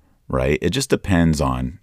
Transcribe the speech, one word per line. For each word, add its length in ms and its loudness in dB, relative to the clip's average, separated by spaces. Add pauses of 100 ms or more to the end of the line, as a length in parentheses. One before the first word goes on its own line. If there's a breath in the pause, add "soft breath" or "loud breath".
(280)
right? 340 0
It 80 0
just 220 -4
depends 500 2
on 420 -4